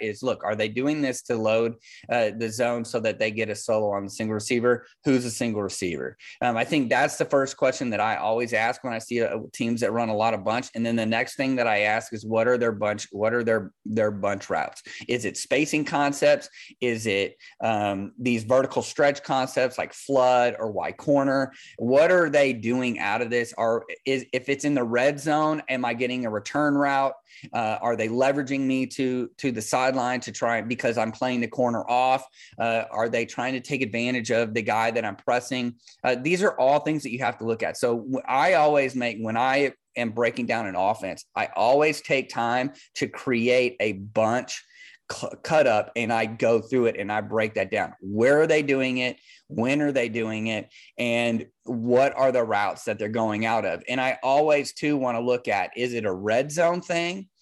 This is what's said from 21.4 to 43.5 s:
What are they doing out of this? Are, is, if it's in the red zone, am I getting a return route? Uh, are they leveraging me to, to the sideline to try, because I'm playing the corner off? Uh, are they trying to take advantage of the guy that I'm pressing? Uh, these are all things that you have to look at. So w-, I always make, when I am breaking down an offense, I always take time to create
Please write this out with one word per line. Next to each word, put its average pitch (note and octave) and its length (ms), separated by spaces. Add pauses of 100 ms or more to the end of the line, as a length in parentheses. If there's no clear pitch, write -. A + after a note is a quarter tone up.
What C#3 320
are F3 180
they C#3+ 240
doing A#2+ 460
out G#2 240
of A2+ 80
this? A#2+ 260
Are, A2+ 280 (200)
is, C3 280
if B2+ 160
it's C#3 160
in D3 100
the B2+ 80
red B2 380
zone, D3+ 320 (160)
am B2+ 160
I A#2+ 80
getting B2 320
a A2 60
return C#3+ 440
route? C#3 380 (400)
Uh, A2 300
are A#2 120
they A2 140
leveraging C3+ 520
me C3 260
to, B2+ 500
to C3+ 160
the A2 80
sideline B2+ 600
to A#2 120
try, A#2 300
because A#2 340
I'm A2+ 160
playing B2 300
the A#2 40
corner A#2 440
off? C3 340 (340)
Uh, A2+ 320
are A2+ 200
they A#2 160
trying B2+ 260
to B2+ 80
take C3 220
advantage A#2 480
of A2+ 240
the A2+ 80
guy A2+ 300
that A2+ 120
I'm G2 120
pressing? B2 580 (280)
Uh, B2+ 160
these E3+ 240
are G3+ 160
all C#3 220
things D3+ 220
that A2+ 100
you A#2+ 60
have B2 180
to A2+ 80
look A2+ 180
at. E2+ 140
So A#2+ 220
w-, C3 280
I D3+ 280
always D3 400
make, A#2+ 260
when A2 160
I C3 380 (200)
am A#2 180
breaking A#2 340
down A2+ 200
an F#2 80
offense, F#2+ 520 (100)
I G2+ 180
always C#3+ 460
take C3+ 300
time B2+ 420 (220)
to C#3 120
create B2 720